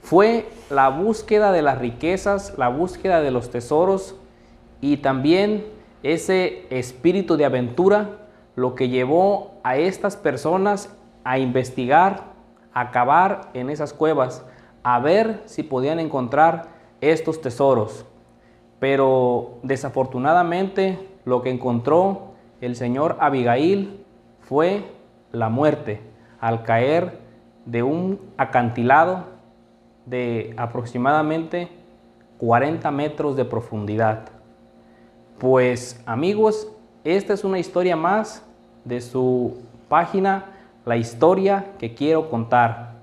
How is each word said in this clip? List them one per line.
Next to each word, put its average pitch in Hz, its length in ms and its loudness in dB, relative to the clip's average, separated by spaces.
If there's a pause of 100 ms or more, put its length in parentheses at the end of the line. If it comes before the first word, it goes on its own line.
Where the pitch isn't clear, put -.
Fue 220 460 2 (220)
la 135 180 4
búsqueda 208 640 0
de 170 100 2
las 135 160 0
riquezas, 180 800 -4
la 123 100 2
búsqueda 175 520 0
de 143 100 0
los 123 200 -2
tesoros 180 640 0 (640)
y 139 160 0
también 165 680 0 (360)
ese 170 680 -2
espíritu 170 680 0
de 147 80 4
aventura 170 640 2 (480)
lo 123 180 -2
que 131 140 0
llevó 156 640 2 (100)
a 131 140 -2
estas 190 400 -2
personas 185 720 -2 (340)
a 127 160 -2
investigar, 131 840 2 (480)
a 123 180 -4
cavar 160 640 2
en 127 160 -6
esas 147 220 -6
cuevas, 143 500 0 (400)
a 123 160 2
ver 202 460 2
si - 180 -10
podían 139 380 -2
encontrar 151 680 0 (340)
estos 160 400 0
tesoros. 123 640 0 (720)
Pero 131 840 2
desafortunadamente 165 1400 0 (280)
lo 123 160 0
que 127 80 -4
encontró 131 840 0 (300)
el 123 120 -6
señor 127 460 -2
Abigail 147 840 0 (380)
fue 180 440 0 (480)
la 113 180 -2
muerte 127 500 0 (400)
al 117 220 -2
caer 143 560 0 (480)
de 120 160 -2
un 175 360 -2 (200)
acantilado 135 880 2 (800)
de 123 500 -4
aproximadamente 151 1120 -2 (680)
cuarenta 139 520 0
metros 147 460 -4
de 127 80 0
profundidad. 110 840 -4 (1080)
Pues, 127 680 2
amigos, 208 600 0 (360)
esta 196 300 0
es 196 100 -6
una 190 140 -2
historia 175 380 0
más 196 460 -2 (420)
de 123 180 -6
su 127 560 -2 (320)
página 190 560 0 (400)
La 117 100 0
Historia 190 720 2 (120)
que 117 160 -8
Quiero 160 360 0
Contar 117 600 0 (120)